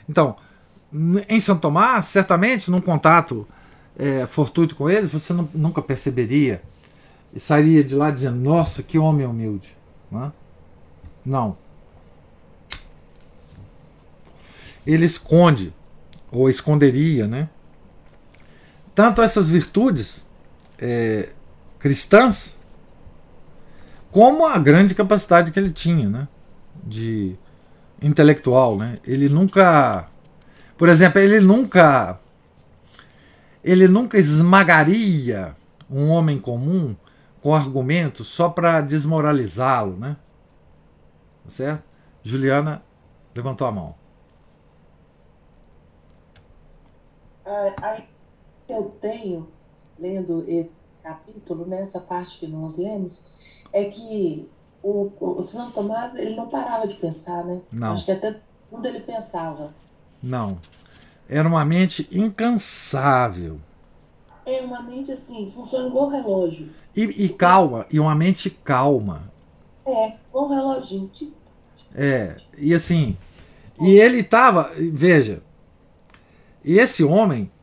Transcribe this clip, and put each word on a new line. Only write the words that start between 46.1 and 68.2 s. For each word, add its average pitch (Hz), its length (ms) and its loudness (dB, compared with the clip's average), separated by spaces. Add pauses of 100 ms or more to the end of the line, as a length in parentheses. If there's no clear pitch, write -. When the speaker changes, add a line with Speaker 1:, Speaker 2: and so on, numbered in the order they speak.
Speaker 2:
Ah, 196 360 -4
aí 220 220 -8 (640)
eu 220 320 -8
tenho, 208 480 -10 (500)
lendo 175 520 -8
esse 165 380 -8 (140)
capítulo, 170 640 -16
né, 185 160 -10
essa 190 200 -12
parte 180 380 -12
que 165 80 -16
nós 156 300 -12
lemos, 190 480 -10 (460)
é 202 140 -2
que 202 640 -8 (340)
o, 202 260 -4 (120)
o 180 200 -8
Santo 240 300 -12
Tomás, 226 460 -8
ele 214 180 -8
não 226 140 -14
parava 240 360 -8
de 196 100 -10
pensar, 175 500 -10
né? 180 160 -10 (100)
Speaker 1:
Não. 113 220 -8
Speaker 2:
Acho 101 100 -8
que 196 80 -4
até 214 300 -8 (280)
quando 226 160 -14
ele - 140 -10
pensava. 160 760 -12 (480)
Speaker 1:
Não. 117 360 -8 (720)
Era 156 180 -2
uma 165 160 0
mente 165 480 -2
incansável. 135 1500 -2 (840)
Speaker 2:
É 262 160 -6
uma 247 200 -12
mente 262 320 -14
assim, 220 360 -16
funciona 254 380 -8
igual 277 220 -2
relógio. 190 600 -6 (240)
Speaker 1:
E, 208 100 -2
e 202 260 -2
calma, 175 600 2
e 151 100 -2
uma 151 160 0
mente 175 340 0